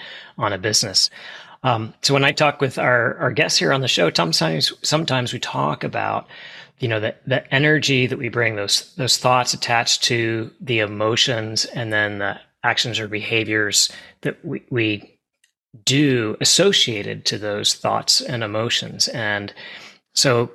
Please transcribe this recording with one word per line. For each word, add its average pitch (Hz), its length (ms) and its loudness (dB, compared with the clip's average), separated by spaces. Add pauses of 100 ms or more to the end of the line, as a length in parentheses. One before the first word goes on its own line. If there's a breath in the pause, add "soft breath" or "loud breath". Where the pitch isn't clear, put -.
(380 loud breath)
on 107 140 0
a 95 60 -2
business. 104 520 0 (540 loud breath)
Um, 113 380 0
so 139 120 2
when 139 120 4
I 147 80 4
talk 147 260 2
with 131 180 -2
our, 123 380 2
our 127 160 -2
guests 160 260 2
here 151 140 2
on 135 80 2
the 131 80 0
show, 165 260 2
sometimes, 160 680 0
sometimes 135 500 0
we 123 80 -6
talk 139 460 -2
about, 107 420 -4 (520 loud breath)
you 120 100 -2
know, 110 100 0
the, 107 160 -2 (100)
the 139 280 0
energy 139 520 4
that 123 140 -4
we 120 80 -6
bring, 113 300 -2
those, - 380 -2
those 127 220 0
thoughts 127 360 2
attached - 500 0
to 113 560 0
the 123 200 -2
emotions, 110 840 0
and 110 300 -6
then 104 260 0
the 101 180 -2 (280)
actions 113 340 0
or 107 80 -4
behaviors 107 840 0 (320 loud breath)
that - 220 -6
we, 147 260 -8
we 107 480 -2 (680)
do 131 560 2
associated 113 880 2
to 110 100 0
those 104 380 -2
thoughts - 440 0
and 117 240 -4
emotions. 110 640 -2
And 104 460 -4 (600 loud breath)
so, 123 420 2